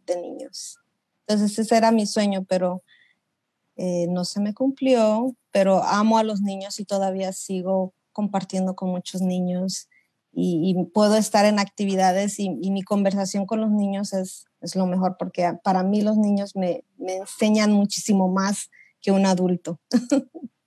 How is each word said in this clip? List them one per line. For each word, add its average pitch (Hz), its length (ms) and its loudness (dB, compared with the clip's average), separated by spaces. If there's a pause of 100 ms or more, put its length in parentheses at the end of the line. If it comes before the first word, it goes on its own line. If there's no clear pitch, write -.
de 175 160 -4
niños. - 580 -14 (480)
Entonces, 208 300 0
ese 220 200 2
era 226 160 4
mi 220 140 4
sueño, 202 420 -2
pero, 180 340 -2 (920)
eh, 175 320 -2
no 180 160 -2
se 202 160 -6
me 208 140 -2
cumplió, 247 840 0 (160)
pero 190 320 4
amo 220 340 4
a 220 60 4
los 214 160 -2
niños 196 400 -6
y 202 40 -8
todavía 190 480 -2
sigo 185 640 -4 (160)
compartiendo 190 640 -2
con 185 160 -4
muchos 180 320 -6
niños 180 680 -2 (440)
y, 180 440 0
y 180 100 0
puedo 208 300 4
estar 208 300 2
en 208 140 2
actividades 196 800 0
y, 185 200 -4
y 190 120 -2
mi 196 100 -2
conversación 196 640 -2
con 220 140 -2
los 220 100 0
niños 202 420 0
es, 190 340 -6 (140)
es - 140 -10
lo 185 120 0
mejor, 185 300 0
porque 185 280 -4
a-, 170 140 -2
para 185 260 0
mí 208 180 2
los 214 160 2
niños 202 380 0
me, 180 260 -2 (160)
me 185 200 -8
enseñan 214 520 2
muchísimo 202 580 2
más 190 400 -2 (320)
que 196 120 0
un 190 140 4
adulto. 180 520 0 (140)
<laughs> 262 580 -2 (160)